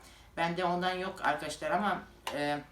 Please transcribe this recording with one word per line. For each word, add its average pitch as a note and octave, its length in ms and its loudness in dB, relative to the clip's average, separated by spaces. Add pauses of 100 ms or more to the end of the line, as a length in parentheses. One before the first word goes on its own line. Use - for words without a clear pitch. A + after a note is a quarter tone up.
(360)
Bende E3+ 280 2
ondan F3+ 280 2
yok F#3 320 -4
arkadaşlar D3+ 460 0
ama, F#3 320 2 (320)
e, D3 260 0 (120)